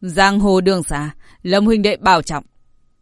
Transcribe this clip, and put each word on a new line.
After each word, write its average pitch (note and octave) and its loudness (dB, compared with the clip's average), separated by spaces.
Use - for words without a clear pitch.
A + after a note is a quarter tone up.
giang G3 0
hồ G3 2
đường F#3 0
xa, D3 -8
Lâm G3+ 0
huynh A3 2
đệ G3+ 0
bảo E3+ 2
trọng." - -10